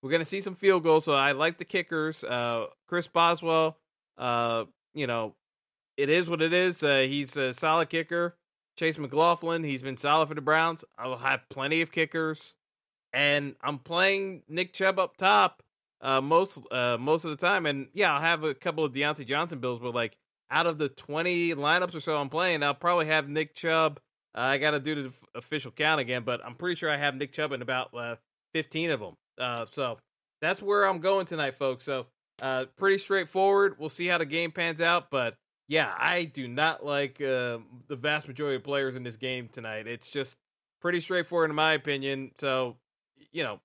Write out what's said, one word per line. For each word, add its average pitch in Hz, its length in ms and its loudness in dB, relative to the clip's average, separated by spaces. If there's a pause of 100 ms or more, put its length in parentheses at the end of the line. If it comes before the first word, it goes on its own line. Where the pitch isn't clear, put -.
We're 135 100 -6
gonna 165 140 0
see 196 160 -6
some 190 140 -8
field 185 280 4
goals. 156 220 6
So 156 80 2
I 139 200 4
like 160 240 0
the 170 80 -10
kickers. 160 580 -4
Uh, 120 440 -2 (200)
Chris 170 200 -2
Boswell, 165 680 2 (400)
uh, 117 480 0 (280)
you 147 140 -4
know, 117 280 -4 (640)
it 139 120 0
is 165 200 4
what 170 120 0
it 160 120 2
is. 180 300 2
Uh, 139 240 4
he's 139 280 -4
a 131 180 -2
solid 160 360 2
kicker. 170 460 -2 (420)
Chase 160 200 -2
McLaughlin, 165 680 2
he's 135 180 -4
been 131 140 -8
solid 147 320 4
for 156 60 -8
the 147 60 -8
Browns. 160 440 2 (120)
I 120 100 -8
will 127 100 -6
have 131 320 -2
plenty 143 320 0
of 160 100 -2
kickers. 160 640 -4 (560)
And 143 500 2
I'm 139 180 -4
playing 190 680 0
Nick 180 240 -4
Chubb 190 280 2
up 185 180 0
top, 196 460 4 (360)
uh, 135 220 2
most, 160 400 2 (100)
uh, 123 280 2
most 156 260 0
of 160 60 -6
the 147 60 -8
time. 180 280 0
And, 139 260 -2
yeah, 180 220 2
I'll 143 80 0
have 165 220 0
a 156 100 -2
couple 160 320 -4
of 135 80 -2
Deontay 147 320 -2
Johnson 151 320 -2
builds, 123 240 -4
but, 120 140 -6
like, 117 200 -2 (360)
out 160 160 2
of 160 100 -2
the 147 120 -2
twenty 170 680 -2
lineups 170 400 2
or 151 60 -8
so 151 200 -2
I'm 139 80 -4
playing, 165 320 0
I'll 143 140 0
probably 170 320 2
have 156 200 2
Nick 147 280 -4
Chubb. 160 440 0 (360)
Uh, 113 60 -4
I 135 180 2
gotta 151 200 0
do 147 140 -4
the 143 160 -6
f-, - 240 -20
official 123 380 -8
count 151 280 2
again, 123 240 -2
but 123 220 -4
I'm 120 80 -12
pretty 180 220 -4
sure 160 140 -4
I 143 80 0
have 143 180 -2
Nick 139 160 -6
Chubb 151 200 -4
in 123 120 -6
about, 127 320 -4
uh, 117 220 -8 (360)
fifteen 160 380 -2
of 123 100 -2
'em. 87 140 -14 (240)
Uh, 120 320 -4
so 123 260 -4 (420)
that's 180 220 -2
where 202 260 4
I'm 190 120 0
going 190 260 2
tonight, 151 300 -4
folks. 131 300 -4
So, 131 200 -4 (380)
uh, 131 220 -2 (120)
pretty 196 220 4
straightforward. 196 800 2
We'll 156 100 -6
see 175 160 -6
how 175 140 2
the 165 80 0
game 165 240 -2
pans 165 300 -2
out, 170 280 2
but, 120 260 -2 (320)
yeah, 139 300 0
I 170 280 0
do 131 220 -10
not 143 380 0
like, 143 340 -2
uh, 127 380 -2 (300)
the 147 80 -8
vast 147 320 -2
majority 143 300 -4
of 123 60 -8
players 139 320 -2
in 131 60 -10
this 120 160 -10
game 127 340 -6
tonight. 110 360 -10
It's 117 240 -12
just 135 260 -6 (420)
pretty 175 200 0
straightforward 170 500 2
in 151 60 -4
my 156 180 4
opinion. 139 640 -2
So, 131 400 -2 (540)
you 160 120 -4
know 107 220 -6